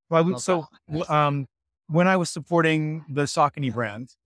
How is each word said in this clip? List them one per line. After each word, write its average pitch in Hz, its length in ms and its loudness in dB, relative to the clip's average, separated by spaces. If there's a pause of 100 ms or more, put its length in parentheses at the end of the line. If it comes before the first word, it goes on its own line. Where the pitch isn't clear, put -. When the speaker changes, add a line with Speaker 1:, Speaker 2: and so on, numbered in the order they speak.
Speaker 1:
Well, 165 100 2
I - 40 6
would, 180 100 0
Speaker 2:
Love - 100 -8
Speaker 1:
so, 175 260 0 (200)
Speaker 2:
that. 151 100 -6
Speaker 1:
w-, 170 160 -4
um, 143 320 2 (400)
when 175 220 4
I 190 80 4
was 175 140 -2
supporting 160 800 0
the 143 140 -2
Saucony 143 480 -2
brand 113 420 -8 (120)